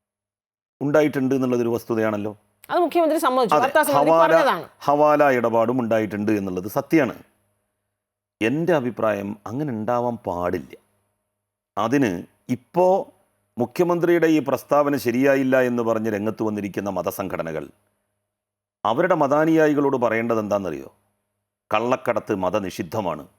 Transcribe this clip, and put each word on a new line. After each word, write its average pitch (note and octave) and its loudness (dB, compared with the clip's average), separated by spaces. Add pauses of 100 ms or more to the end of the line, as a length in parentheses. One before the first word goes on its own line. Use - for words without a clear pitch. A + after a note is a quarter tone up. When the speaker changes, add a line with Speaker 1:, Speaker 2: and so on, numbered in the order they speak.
(840)
Speaker 1:
ഉണ്ടായിട്ടുണ്ട് C#3+ 2
എന്നുള്ളതൊരു B2 0
വസ്തുതയാണല്ലോ. G#2+ -2 (400)
Speaker 2:
അത് D#4 0
മുഖ്യമന്ത്രി D#4+ 0
സമ്മതിച്ചു. B3+ 2
Speaker 1:
അതെ, - 4
Speaker 2:
വാർത്താ D4+ 2
സമ്മേളനത്തിൽ C#4+ 2
Speaker 1:
ഹവാല, D#4+ 6
Speaker 2:
പറഞ്ഞതാണ്. A3 0 (220)
Speaker 1:
ഹവാല D3 4 (140)
ഇടപാടും A#2 2
ഉണ്ടായിട്ടുണ്ട് G#2+ 0
എന്നുള്ളത് F#2+ -6
സത്യമാണ്. C3+ 0 (1300)
എൻ്റെ E3 0
അഭിപ്രായം G#2+ -2 (200)
അങ്ങനെ C#3 -6
ഉണ്ടാവാൻ A#2+ -2 (100)
പാടില്ല. F2 -4 (1120)
അതിന് B2 2 (460)
ഇപ്പോ - 0 (720)
മുഖ്യമന്ത്രിയുടെ E3+ 2
ഈ D3+ 2
പ്രസ്താവന C#3+ 0 (100)
ശരിയായില്ല C3 2 (140)
എന്ന് A#2+ -2
പറഞ്ഞ് A2 -2
രംഗത്ത് G#2 -4
വന്നിരിക്കുന്ന G2+ -6
മതസംഘടനകൾ E2+ -6 (1300)
അവരുടെ F3 2
മതാനുയായികളോട് D3 2
പറയേണ്ടത് A2+ 0
എന്താണെന്നറിയോ? F#2+ -4 (840)
കള്ളക്കടത്ത് A#2 -2 (100)
മതനിഷിദ്ധമാണ്, F#2 -6 (160)